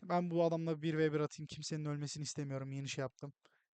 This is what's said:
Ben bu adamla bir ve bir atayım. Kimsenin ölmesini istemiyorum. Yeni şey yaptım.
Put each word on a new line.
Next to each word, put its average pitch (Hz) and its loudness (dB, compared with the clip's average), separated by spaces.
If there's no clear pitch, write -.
Ben 175 2
bu 170 6
adamla 165 2
bir 156 2
ve 156 6
bir 147 2
atayım. 151 -2
Kimsenin 151 -6
ölmesini 147 -4
istemiyorum. 135 -4
Yeni 139 -4
şey 135 -4
yaptım. - -8